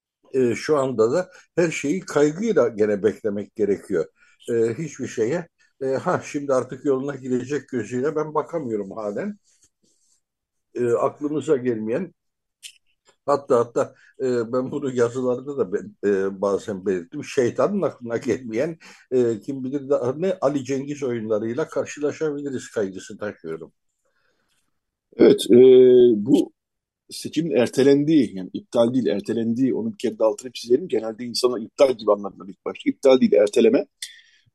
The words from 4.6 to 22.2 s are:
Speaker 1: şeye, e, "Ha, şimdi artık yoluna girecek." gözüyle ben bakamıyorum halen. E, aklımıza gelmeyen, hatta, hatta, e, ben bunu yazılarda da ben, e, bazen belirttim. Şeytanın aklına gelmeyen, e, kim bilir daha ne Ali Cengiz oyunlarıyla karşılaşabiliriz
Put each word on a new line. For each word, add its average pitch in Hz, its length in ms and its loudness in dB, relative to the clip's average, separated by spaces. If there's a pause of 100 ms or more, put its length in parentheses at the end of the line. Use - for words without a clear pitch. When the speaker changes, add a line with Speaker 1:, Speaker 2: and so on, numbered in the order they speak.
Speaker 1:
şeye, 143 400 -4 (340)
e, 135 40 -4
"Ha, 131 380 -2
şimdi 143 300 -4
artık 127 300 -2
yoluna 139 320 0
girecek." 127 520 -4
gözüyle 127 480 -4
ben 151 180 -4
bakamıyorum 127 560 -4
halen. 110 480 -8 (1400)
E, 120 180 -2
aklımıza 139 640 -2
gelmeyen, 123 580 -4 (1120)
hatta, 139 320 2
hatta, 120 360 -2 (260)
e, 120 320 -2
ben 127 180 -2
bunu 139 220 -6
yazılarda 123 640 -2
da 98 140 -2
ben, - 220 -6 (100)
e, 98 360 0
bazen 98 460 -4
belirttim. 98 380 -4
Şeytanın 139 580 0
aklına 117 340 -6
gelmeyen, 120 640 -4 (340)
e, 117 280 0
kim 135 240 -10
bilir 135 240 -6
daha 131 240 0
ne 175 280 -2
Ali 139 240 0
Cengiz 139 380 -6
oyunlarıyla 117 680 -2
karşılaşabiliriz 143 1000 -6